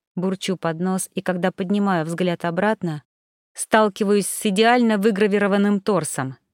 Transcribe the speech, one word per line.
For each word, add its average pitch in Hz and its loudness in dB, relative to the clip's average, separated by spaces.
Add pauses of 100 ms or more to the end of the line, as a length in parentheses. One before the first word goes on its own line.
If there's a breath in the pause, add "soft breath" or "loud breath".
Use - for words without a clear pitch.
(160)
бурчу 185 -4
под 165 -4
нос, 185 -4
и - -6
когда 180 -2
поднимаю 190 0
взгляд 170 -2
обратно, 175 -2 (500)
сталкиваюсь 208 0
с - -6
идеально 220 4
выгравированным 202 2
торсом. 151 -4 (160)